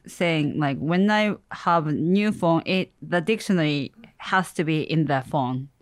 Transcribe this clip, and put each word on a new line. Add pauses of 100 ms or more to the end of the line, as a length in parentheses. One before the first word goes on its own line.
saying,
like,
when
I (160)
have
a
new
phone,
it,
the
dictionary (260)
has
to
be
in
the
phone. (140)